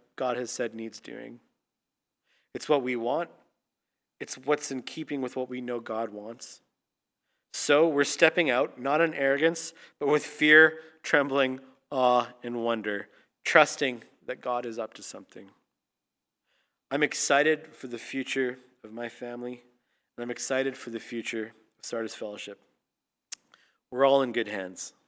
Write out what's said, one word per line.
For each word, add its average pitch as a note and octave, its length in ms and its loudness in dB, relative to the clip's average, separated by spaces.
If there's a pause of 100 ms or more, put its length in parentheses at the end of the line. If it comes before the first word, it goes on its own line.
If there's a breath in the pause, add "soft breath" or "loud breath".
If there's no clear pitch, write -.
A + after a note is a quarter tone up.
(160)
God B2 220 -2
has B2 140 -6
said A#2 240 -4
needs A2 240 -10
doing. A#2 400 -16 (1120)
It's - 160 -6
what C#3+ 140 4
we B2 120 -2
want. A#2+ 360 -2 (880)
It's - 180 -10
what's C#3+ 320 -2
in B2+ 140 -6
keeping D3 380 -8
with B2+ 140 -6
what B2+ 140 -6
we B2+ 120 -8
know A#2+ 180 -6
God A2+ 300 -6
wants. G#2 520 -16 (920)
So D3+ 340 4
we're C#3+ 160 2
stepping D#3+ 460 2
out, B2+ 300 0
not C#3 220 0
in E3 120 2
arrogance, C#3 600 0 (260 loud breath)
but D3 80 0
with D3 180 4
fear, D#3 580 6 (180 loud breath)
trembling, C3+ 580 2 (320)
awe, B2 420 4 (100)
and A#2+ 200 -4
wonder, G#2+ 460 -2 (340 soft breath)
trusting C#3 600 4 (220)
that B2 160 -10
God B2 240 -4
is A2+ 120 -8
up A2 180 -8
to G2+ 80 -18
something. G2 480 -16 (1400)
I'm D3 120 2
excited D3 720 2
for - 120 -14
the A#2+ 100 -8
future B2+ 600 -4 (240)
of G#2+ 80 -18
my A#2 180 -8
family, A#2+ 540 -12 (520)
and A#2+ 80 -10
I'm A#2+ 80 -6
excited C3 460 -4
for - 120 -12
the A2+ 100 -8
future A2+ 540 -8 (260)
of - 60 -16
Sardis A2+ 280 -6
Fellowship. G#2 460 -12 (1300 soft breath)
We're B2+ 160 2
all C#3 160 6
in B2 120 0
good A2 160 -2
hands. F#2 440 -8 (140)